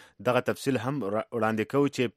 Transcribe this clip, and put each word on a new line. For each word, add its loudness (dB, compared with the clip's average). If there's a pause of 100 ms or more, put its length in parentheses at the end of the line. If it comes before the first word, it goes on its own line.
(200)
دغه 2
تفصیل -2
هم -4
را-، -2
وړاندې 0
کوو 2
چې 0